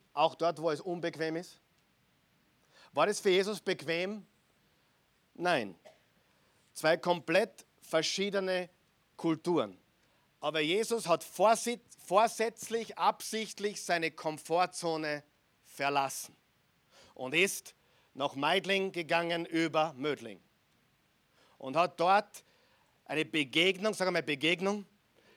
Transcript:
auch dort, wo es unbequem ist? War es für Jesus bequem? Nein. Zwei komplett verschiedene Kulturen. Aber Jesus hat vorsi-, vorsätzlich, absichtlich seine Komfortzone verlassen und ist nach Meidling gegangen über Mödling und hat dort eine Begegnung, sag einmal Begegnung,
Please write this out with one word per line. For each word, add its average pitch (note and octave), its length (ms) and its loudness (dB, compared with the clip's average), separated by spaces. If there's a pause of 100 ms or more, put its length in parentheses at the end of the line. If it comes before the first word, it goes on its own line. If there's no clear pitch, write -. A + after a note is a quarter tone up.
(140)
auch D#3+ 220 2
dort, E3 260 0
wo E3 80 0
es D3+ 120 -2
unbequem D#3+ 540 -4
ist? - 240 -10 (1300)
War D#3 140 4
es G#3 120 -2
für G3+ 100 2
Jesus G3 300 4
bequem? F#3 680 -4 (1080)
Nein. C3+ 420 0 (1000)
Zwei E3 240 2
komplett F3 680 0 (160)
verschiedene F#3 880 -2 (480)
Kulturen. D#3 600 0 (600)
Aber D3+ 200 -2
Jesus G#3 480 0
hat E3 160 2
vorsi-, A3+ 560 2 (260)
vorsätzlich, A3+ 920 0
absichtlich G#3 840 -2
seine E3 300 0
Komfortzone D#3+ 1120 -2 (500)
verlassen C#3 600 -2 (800)
und C3 180 -8
ist F#3 420 0 (380)
nach C#3 220 -2
Meidling F#3+ 560 0
gegangen E3+ 540 0
über D#3+ 480 0
Mödling A#2 460 -6 (1160)
und C3 180 -10
hat F3 240 2
dort G3 440 2 (640)
eine D3+ 200 -2
Begegnung, E3+ 680 0
sag F#3 140 0
einmal E3+ 160 0
Begegnung, F3 600 0 (520)